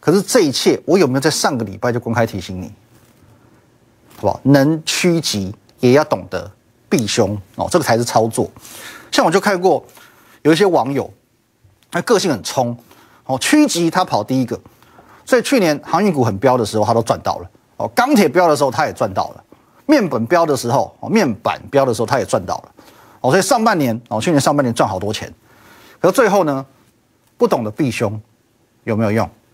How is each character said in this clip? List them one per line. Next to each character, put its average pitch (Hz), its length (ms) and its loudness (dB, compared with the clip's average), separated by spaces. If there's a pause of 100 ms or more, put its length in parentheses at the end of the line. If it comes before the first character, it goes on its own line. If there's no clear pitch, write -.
可 - 100 -2
是 190 120 4
这 240 180 2
一 156 100 2
切， 131 360 0
我 160 100 2
有 180 100 4
没 123 60 0
有 135 80 0
在 156 100 0
上 151 280 -2
个 113 40 -4
礼 98 140 -8
拜 123 160 -2
就 117 80 -2
公 117 100 -8
开 117 140 0
提 107 160 -8
醒 90 180 -12
你？ 87 140 -12 (1400)
好 - 60 -16
不 104 60 0
好？ - 160 -4
能 143 420 2
趋 170 340 0
吉， 101 340 -6 (260)
也 123 120 4
要 143 120 6
懂 131 260 -6
得 90 200 -10 (380)
避 127 180 0
凶， 104 320 0 (180)
哦， - 140 -4
这 180 80 0
个 147 60 -2
才 117 140 0
是 120 60 -2
操 113 220 0
作。 110 240 -4 (640)
像 254 140 2
我 165 40 2
就 175 80 2
看 190 220 0
过 175 240 2 (560)
有 156 140 4
一 - 20 -2
些 185 80 2
网 139 260 2
友， 139 220 -4 (760)
他 170 100 -4
个 202 180 2
性 180 120 0
很 107 120 -2
冲， 120 320 -4 (520)
哦， 131 120 -4
趋 302 280 4
吉 170 240 0
他 185 120 0
跑 107 220 -2
第 131 160 -2
一 123 60 0
个， 113 120 -8 (680)
所 254 120 4
以 220 40 0
去 254 180 2
年 156 240 2
航 170 180 0
运 208 80 2
股 135 140 0
很 101 140 -2
飙 127 180 4
的 117 80 0
时 107 140 -4
候， 107 80 2
他 117 80 2
都 113 80 2
赚 107 180 -2
到 - 200 -4
了。 87 100 -16 (260)
哦， 107 120 -6
钢 254 260 0
铁 202 140 6
飙 170 180 2
的 151 80 4
时 139 80 0
候， 139 80 2
他 147 160 -2
也 107 60 -4
赚 104 200 -4
到 92 180 -4
了。 - 140 -20 (400)
面 269 240 2
本 120 180 -2
飙 170 200 4
的 147 100 0
时 120 140 -4
候， 123 300 -2
哦， 110 80 -12
面 190 200 2 (140)
板 90 180 -4 (120)
飙 139 120 4
的 131 80 0
时 104 80 -4
候， 113 60 -2
他 131 140 0
也 101 40 -2
赚 107 220 -2
到 92 120 -4
了。 - 140 -18 (480)
哦， 127 120 0
所 180 60 4
以 190 40 2
上 220 220 0
半 220 120 2
年， 120 320 -2
哦， 110 120 -4
去 175 100 -2
年 147 100 4
上 143 160 2
半 143 80 2
年 120 80 -2
赚 120 160 0
好 98 80 -6
多 101 160 -4
钱， - 200 -10 (680)
可 - 80 0
是 190 80 2
最 233 140 4
后 190 160 2
呢， 135 200 -4 (720)
不 233 120 0
懂 - 160 -2
得 107 80 -6
避 143 180 -2
凶， 107 300 -4 (640)
有 117 100 -2
没 107 80 0
有 107 80 0
用？ 110 180 0 (260)